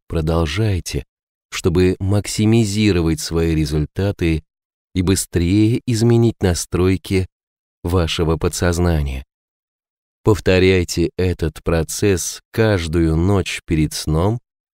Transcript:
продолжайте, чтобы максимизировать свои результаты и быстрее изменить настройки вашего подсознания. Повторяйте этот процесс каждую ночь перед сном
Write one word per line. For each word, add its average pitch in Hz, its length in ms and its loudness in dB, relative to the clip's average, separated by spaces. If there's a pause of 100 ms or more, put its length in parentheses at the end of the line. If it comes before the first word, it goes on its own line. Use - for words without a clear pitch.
продолжайте, 82 1000 -2 (460)
чтобы 92 480 0
максимизировать 101 1200 0
свои 82 340 -2
результаты 78 880 -2 (520)
и 95 80 0
быстрее 98 840 0
изменить 117 560 2
настройки 92 840 0 (560)
вашего 85 540 0
подсознания. 82 840 -2 (1000)
Повторяйте 92 920 2
этот 85 460 -4
процесс 82 800 -2 (100)
каждую 85 640 0
ночь 90 500 0
перед 78 280 0
сном 90 460 -2 (400)